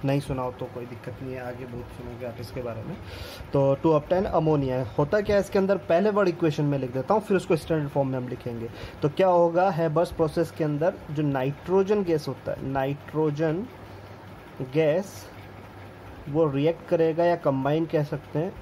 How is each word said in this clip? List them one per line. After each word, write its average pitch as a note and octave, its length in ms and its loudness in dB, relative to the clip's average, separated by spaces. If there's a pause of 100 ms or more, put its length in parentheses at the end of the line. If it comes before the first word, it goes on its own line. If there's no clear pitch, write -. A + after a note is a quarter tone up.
नहीं C#3 160 2
सुना C3 220 -4
हो B2+ 100 -2
तो B2+ 220 -8
कोई B2 120 -8
दिक्कत A#2+ 360 -12
नहीं C3 120 -8
है, B2+ 60 -8
आगे B2 260 -10
बहुत A#2+ 260 -10
सुनोगे A#2+ 340 -10
आप A2+ 140 -10
इसके B2 220 -10
बारे A2+ 200 -6
में। C#3+ 140 -8 (560)
तो C#3 100 4 (140)
to D#3+ 180 4
obtain F3+ 380 2
ammonia C#3+ 520 2 (140)
होता D3+ 220 2
क्या G#3 160 2
है G3 60 4
इसके G3 160 0
अंदर, F#3+ 180 4 (120)
पहले F#3 220 4
word G3+ 180 4
equation D#3 360 2
में C#3+ 140 2
लिख B2+ 140 -4
देता C3 220 2
हूँ, G#3+ 80 4
फिर G3+ 140 2
उसको E3+ 200 2
standard D3+ 320 0
form C#3 200 0
में C3 100 -2
हम B2 100 -6
लिखेंगे। A#2 400 -6 (340)
तो D3+ 60 2
क्या F#3 200 4
होगा, F3 420 6
Haber's E3 420 2
process D#3+ 380 0
के - 140 -4
अंदर D3+ 300 0 (160)
जो D3+ 120 -2
nitrogen F3 840 2
gas D#3+ 240 0
होता - 240 -6
है, - 200 -6
nitrogen D3+ 920 0 (1080)
gas D#3+ 500 2 (1040)
वो D3+ 220 4
react D3 380 0
करेगा E3 360 4
या E3+ 120 4
कंबाइन D3 500 2
कह D#3+ 160 0
सकते D3 360 -4
हैं F3+ 240 -2